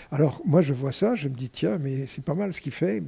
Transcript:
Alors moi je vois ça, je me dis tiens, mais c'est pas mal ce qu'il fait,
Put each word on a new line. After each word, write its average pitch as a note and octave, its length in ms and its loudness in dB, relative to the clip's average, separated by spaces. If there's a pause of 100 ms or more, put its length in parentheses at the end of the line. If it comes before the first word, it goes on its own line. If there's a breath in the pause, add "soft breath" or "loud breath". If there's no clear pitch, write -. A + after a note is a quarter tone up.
(100)
Alors C#3 340 2
moi F3 180 6
je C#3+ 100 2
vois C3+ 180 -2
ça, A3 240 2
je D3 140 -2
me C3+ 60 -6
dis B2 140 -6
tiens, F#3+ 320 -2
mais C3+ 280 -4
c'est - 160 -12
pas C#3+ 100 0
mal G3 180 -2
ce - 80 -10
qu'il D3 120 -8
fait, F#3+ 360 0